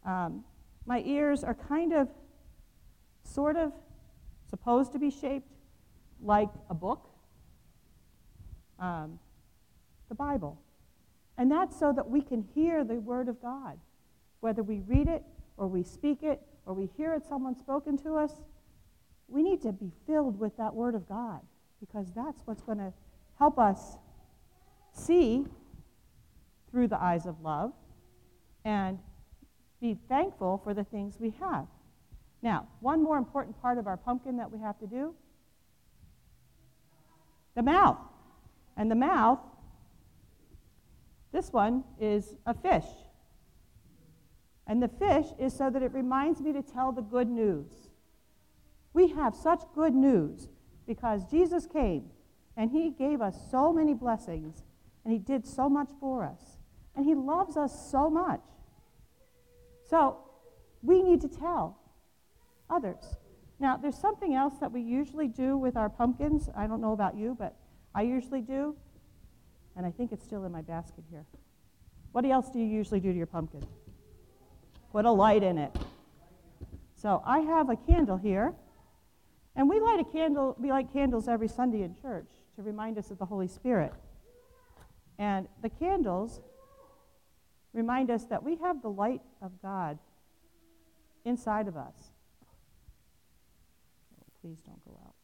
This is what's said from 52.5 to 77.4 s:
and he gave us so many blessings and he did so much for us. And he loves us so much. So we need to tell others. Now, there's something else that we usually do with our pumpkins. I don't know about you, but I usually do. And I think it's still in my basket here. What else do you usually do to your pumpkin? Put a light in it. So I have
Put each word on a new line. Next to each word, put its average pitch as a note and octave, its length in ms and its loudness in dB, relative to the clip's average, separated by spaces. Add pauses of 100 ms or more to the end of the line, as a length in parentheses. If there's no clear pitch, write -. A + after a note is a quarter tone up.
and A3+ 160 0
he D#4+ 200 0
gave C4+ 300 -2
us G3 140 -2 (140)
so C#4+ 240 4
many D#4 200 4
blessings G#3+ 680 -4 (400)
and A3 80 -2
he A3+ 80 2
did A#3+ 260 -2
so C4+ 240 0
much C#4 200 2 (100)
for C4 240 -4
us. - 340 -12 (380)
And C#4 100 0
he D#4 100 6
loves D#4 420 0
us C#4+ 340 -4
so C#4 180 4
much. D#4+ 320 0 (1500)
So D#4+ 280 4 (640)
we F4+ 200 6
need F4+ 200 6
to D4 60 -6
tell C4+ 500 -4 (920)
others. B3+ 460 -4 (440)
Now, C4+ 180 2
there's C#4+ 200 -4
something G4 360 0
else C#4 260 2
that A#3+ 120 -4
we A#3+ 100 -4
usually C4+ 460 -2
do C4 300 0
with B3+ 200 0
our G#3+ 120 2
pumpkins. C4+ 680 0
I G#3 120 -2
don't A3 140 -4
know A3 120 0
about G3+ 220 0
you, A3 220 -6
but G3+ 180 -10 (380)
I G#3 100 0
usually B3+ 380 -2
do. C4+ 340 -4 (1000)
And F3+ 100 -8
I F3 60 -4
think A#3 200 -6
it's G3+ 120 -12
still G3+ 220 -10
in F3+ 60 -8
my E3 100 -10
basket E3 480 -12
here. D#3 160 -18 (840)
What A#3+ 140 0
else C4 240 2
do A#3+ 100 -6
you A3+ 60 0
usually G#3+ 340 0
do F#3 120 0
to F3+ 60 0
your E3+ 100 -2
pumpkin? D#3+ 360 -8 (1300)
Put G#3+ 140 2
a A#3 60 8
light G#3 320 8
in F3+ 140 2
it. C#3+ 180 -4 (1200)
So G3+ 300 0
I C#4 140 4
have D#4+ 300 2